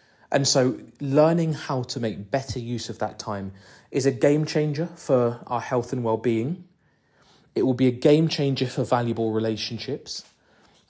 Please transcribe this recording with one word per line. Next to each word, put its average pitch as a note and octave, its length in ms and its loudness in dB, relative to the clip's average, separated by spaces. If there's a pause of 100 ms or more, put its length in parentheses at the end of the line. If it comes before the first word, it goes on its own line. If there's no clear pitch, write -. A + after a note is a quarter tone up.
(300)
And C#3 160 2
so B2+ 320 2 (220)
learning D#3 540 4
how C3 300 -4
to - 160 -8
make G#2 300 -6
better C3+ 280 -4
use A#2 300 -6
of A2 100 -12
that G#2+ 200 -6
time G2 340 -8 (380)
is B2+ 140 0
a C3+ 60 4
game D3 340 4
changer D3+ 420 -2 (100)
for A#2+ 500 0
our A#2+ 140 -4
health B2 320 -4
and B2 120 -4
well-being. A2+ 600 0 (880)
It A2 80 0
will B2+ 120 2
be C3 120 2
a B2 60 4
game D#3 360 4
changer C#3 380 0
for B2 180 -2
valuable A#2 480 0
relationships. A2 920 -4 (640)